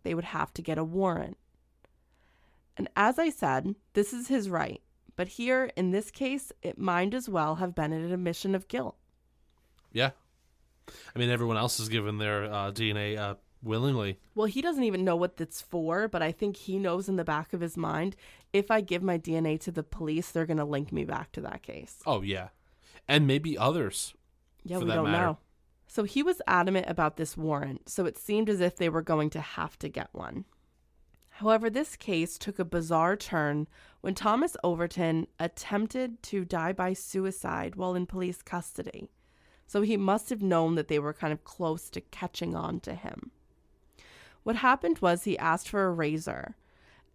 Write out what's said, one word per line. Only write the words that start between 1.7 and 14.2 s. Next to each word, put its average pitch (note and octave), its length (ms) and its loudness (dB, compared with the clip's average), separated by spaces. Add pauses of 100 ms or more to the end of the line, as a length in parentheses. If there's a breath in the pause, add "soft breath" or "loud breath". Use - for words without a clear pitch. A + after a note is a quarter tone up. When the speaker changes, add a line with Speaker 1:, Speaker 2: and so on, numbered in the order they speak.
Speaker 1:
And - 200 -4
as A3 220 6
I E4+ 120 2
said, D3+ 440 0 (200)
this G#3 200 2
is A#3+ 140 -8
his A3 220 2
right, D#3+ 320 -2 (340)
but F#3 140 -4
here, B3+ 460 2
in F#3 140 2
this G3 220 0
case, C4+ 400 -4 (100)
it - 160 -6
might F#3+ 380 2
as B3+ 120 -4
well D#3+ 280 2
have F3+ 180 -2
been D#3 200 0
an D#3+ 180 -2
admission F3+ 420 0
of F#3+ 140 -2
guilt. - 300 -6 (920)
Speaker 2:
Yeah. B2+ 200 2 (1040 loud breath)
I - 20 -4
mean, A#2+ 120 4
everyone A#2 280 2
else A2+ 220 0
has A2 100 -4
given G#2+ 300 0
their, G#2 340 0
uh, G2+ 160 -2
D G#2+ 220 0
N G#2 60 0
A, G#2 200 -2
uh, G2+ 180 -4 (280)
willingly. A2+ 560 0 (160)